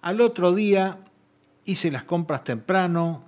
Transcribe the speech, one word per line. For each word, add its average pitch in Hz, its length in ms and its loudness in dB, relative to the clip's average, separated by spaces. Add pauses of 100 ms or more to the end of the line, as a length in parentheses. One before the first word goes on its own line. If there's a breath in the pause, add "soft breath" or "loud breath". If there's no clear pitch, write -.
Al 196 220 0
otro 180 320 2
día 196 460 2 (680)
hice 175 240 -2
las 131 140 -8
compras 160 380 -2
temprano 170 840 -2